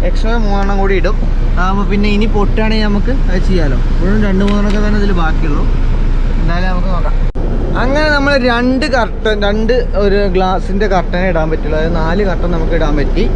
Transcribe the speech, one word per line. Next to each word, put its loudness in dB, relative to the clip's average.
എക്സ്ട്രാ 0
മൂന്നെണ്ണം 0
കൂടി 2
ഇടും. 0
അതാകുമ്പോൾ 0
പിന്നെ 0
ഇനി 0
പൊട്ടുകയാണെങ്കിൽ 0
നമുക്ക് 0
അത് 0
ചെയ്യാമല്ലോ. 2
ഇപ്പോഴും 2
രണ്ട് 0
മൂന്നെണ്ണമൊക്കെ 0
തന്നെ 0
ഇതിൽ 0
ബാക്കിയുള്ളൂ. 0
എന്തായാലും 0
നമുക്ക് 0
നോക്കാം. 0
അങ്ങനെ 0
നമ്മൾ 0
രണ്ട് -2
കർട്ടൻ, -2
രണ്ട് 0
ഒരു 2
ഗ്ലാസിൻ്റെ 0
കർട്ടനെ -2
ഇടാൻ 0
പറ്റുള്ളൂ. -4
അതായത് -2
നാല് 0
കർട്ടൻ -2
നമുക്ക് -2
ഇടാൻ 0
പറ്റി. 0